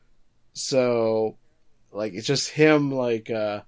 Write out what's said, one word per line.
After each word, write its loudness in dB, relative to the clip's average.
So, 0
like, -8
it's -8
just -2
him, 4
like, -2
uh, -4